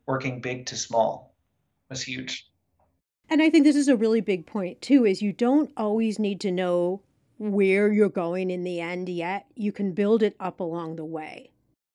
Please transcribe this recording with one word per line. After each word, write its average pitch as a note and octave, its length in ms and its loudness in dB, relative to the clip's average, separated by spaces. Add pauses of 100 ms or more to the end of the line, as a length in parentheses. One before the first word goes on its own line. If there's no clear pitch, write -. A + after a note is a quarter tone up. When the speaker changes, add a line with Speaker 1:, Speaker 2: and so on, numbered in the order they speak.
Speaker 1:
working C3 340 -4
big B2+ 260 -8
to A2+ 100 -10
small - 580 -2 (540)
was C3 140 -10
huge. - 460 -12 (800)
Speaker 2:
And D#4 140 4
I D#4+ 80 4
think D#4 140 6
this C#4+ 120 6
is C#4+ 120 2
a C4 80 6
really A3 240 2
big F#3 260 -2
point, F3+ 360 -8
too, C4 220 6
is F#3+ 180 2
you G3+ 100 0
don't C4 440 2
always G#3+ 420 0
need G3+ 220 -2
to G3 100 -2
know F3+ 520 0 (360)
where G3+ 540 2
you're G#3 160 4
going F3+ 420 -4
in F3+ 140 -6
the F3 160 -6
end F3+ 280 -6
yet. F3+ 460 -6
You G#3 180 -4
can G3+ 200 -4
build G#3 300 2
it G3+ 180 0
up F3+ 200 -8
along E3 360 -6
the D#3 80 -10
way. D#3+ 460 -12 (440)